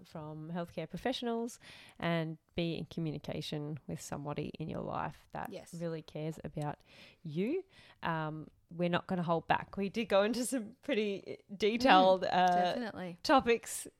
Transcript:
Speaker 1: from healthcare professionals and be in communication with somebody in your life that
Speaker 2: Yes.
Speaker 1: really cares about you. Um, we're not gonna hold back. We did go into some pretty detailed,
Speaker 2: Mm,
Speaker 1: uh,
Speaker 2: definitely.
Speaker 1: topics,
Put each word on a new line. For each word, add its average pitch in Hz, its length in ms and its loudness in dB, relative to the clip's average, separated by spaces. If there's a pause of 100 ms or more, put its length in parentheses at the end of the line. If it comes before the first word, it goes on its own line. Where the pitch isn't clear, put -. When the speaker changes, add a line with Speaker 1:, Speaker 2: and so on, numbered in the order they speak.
Speaker 1:
from 156 500 -12
healthcare 175 340 -6
professionals 233 680 -4 (400)
and 165 400 0 (160)
be 170 240 -2
in 160 80 -6
communication 151 1000 -6
with 165 140 -8
somebody 143 580 -6
in 160 100 -8
your - 120 -6
life - 520 -6
that - 200 -8
Speaker 2:
Yes. - 260 -14
Speaker 1:
really 165 220 -6
cares 156 420 -8
about 147 360 -6 (440)
you. 202 420 -2 (380)
Um, 156 440 -4 (240)
we're 170 180 0
not 175 200 0
gonna 180 160 -2
hold 165 240 0
back. - 280 0
We 196 120 -2
did 226 180 -4
go 196 160 6
into 233 240 0
some 226 360 -4
pretty 208 560 -2 (160)
detailed, 190 680 8
Speaker 2:
Mm, - 100 0
Speaker 1:
uh, 180 140 6
Speaker 2:
definitely. 180 760 0
Speaker 1:
topics, 247 640 2 (140)